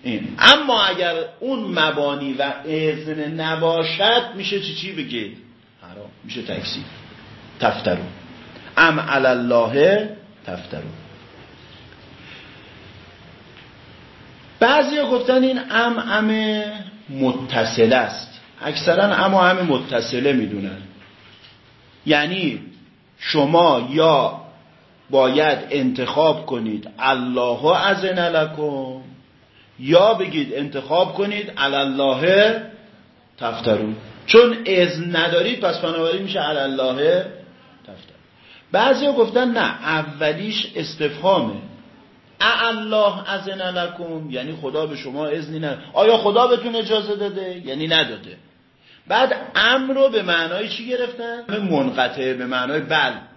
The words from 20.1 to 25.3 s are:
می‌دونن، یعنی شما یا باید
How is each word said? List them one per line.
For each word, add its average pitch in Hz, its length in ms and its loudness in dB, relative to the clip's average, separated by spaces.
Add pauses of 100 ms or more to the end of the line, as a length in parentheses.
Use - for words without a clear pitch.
می‌دونن، 101 480 -4 (1200)
یعنی 151 540 0 (600)
شما 147 720 2
یا 151 500 2 (680)
باید 135 500 4 (120)